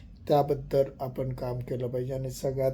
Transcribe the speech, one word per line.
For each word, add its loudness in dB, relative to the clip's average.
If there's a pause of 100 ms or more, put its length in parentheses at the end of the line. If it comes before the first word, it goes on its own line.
(280)
त्याबद्दल 4 (180)
आपण -2
काम -4
केलं -4
पाहिजे. -2
आणि -4
सगळ्यात 0